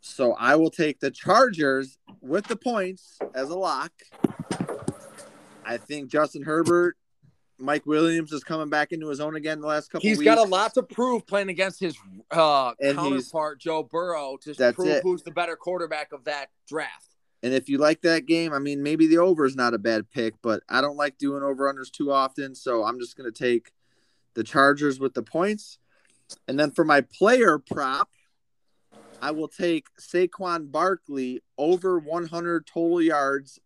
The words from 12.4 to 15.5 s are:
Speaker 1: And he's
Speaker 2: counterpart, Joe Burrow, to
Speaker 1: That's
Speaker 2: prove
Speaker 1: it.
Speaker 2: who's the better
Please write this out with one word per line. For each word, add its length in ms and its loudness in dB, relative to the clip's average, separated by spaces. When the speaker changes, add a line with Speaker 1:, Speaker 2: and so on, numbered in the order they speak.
Speaker 1:
And 180 0
he's 320 -2
Speaker 2:
counterpart, 300 -4
Joe 240 -4
Burrow, 580 -6
to 120 -12
Speaker 1:
That's 200 4
Speaker 2:
prove 140 0
Speaker 1:
it. 160 2
Speaker 2:
who's 180 0
the 80 -16
better 240 -4